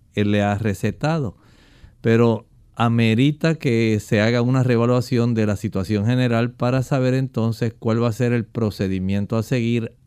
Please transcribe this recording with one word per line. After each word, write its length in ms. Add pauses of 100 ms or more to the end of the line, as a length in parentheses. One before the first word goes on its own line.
(140)
él 180
le 100
ha 160
recetado. 800 (640)
Pero 460 (300)
amerita 760
que 460
se 200
haga 220
una 220
reevaluación 720
de 120
la 100
situación 480
general 460
para 320
saber 320
entonces 640
cuál 240
va 60
a 40
ser 200
el 120
procedimiento 920
a 80
seguir 480 (140)